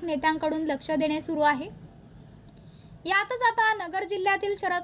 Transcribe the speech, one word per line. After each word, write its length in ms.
नेत्यांकडून 580
लक्ष 300
देणे 300
सुरू 180
आहे. 260
यातच 360
आता 460
नगर 160
जिल्ह्यातील 540
शरद 260